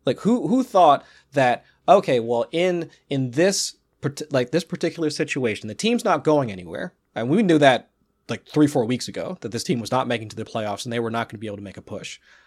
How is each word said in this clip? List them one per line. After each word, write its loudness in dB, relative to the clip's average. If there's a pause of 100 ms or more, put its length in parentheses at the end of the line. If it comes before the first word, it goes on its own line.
Like, -2
who, 0
who 2
thought 6 (280)
that, 2 (240)
okay, 6
well, 0
in, -2 (200)
in -2
this, 0 (240)
parti-, -6
like, 0
this 0
particular -4
situation, -4
the -10
team's -2
not 0
going 2
anywhere. -10 (220)
And -4
we 2
knew 4
that, 4 (400)
like, -10
three, 4
four 0
weeks -4
ago, -8
that -10
this -6
team -2
was -8
not 0
making -4
to -16
the -10
playoffs -8
and -8
they -2
were -4
not -4
gonna -16
be -12
able -10
to -16
make -16
a -18
push. -14 (280)